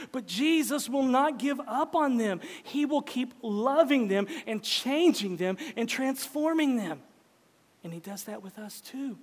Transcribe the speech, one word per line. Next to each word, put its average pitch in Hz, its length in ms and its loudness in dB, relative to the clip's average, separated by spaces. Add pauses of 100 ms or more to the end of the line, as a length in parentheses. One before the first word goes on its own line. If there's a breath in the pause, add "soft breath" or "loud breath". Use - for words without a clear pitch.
(100)
but 254 160 -6
Jesus 277 640 2
will 269 140 2
not 262 360 4
give 277 280 0
up 277 280 -2
on 285 220 4
them. 208 240 0 (220 loud breath)
He 294 240 -2
will 285 160 2
keep 254 400 -4
loving 254 640 4
them 196 180 2 (200 loud breath)
and 220 180 -6
changing 254 720 2
them 185 220 -2 (180 loud breath)
and 233 100 -2
transforming 277 880 0
them. 160 260 -4 (800)
And 170 80 -10
he 170 80 -12
does 196 240 -12
that 214 180 -12
with 190 160 -16
us 208 220 -14
too. 262 420 -8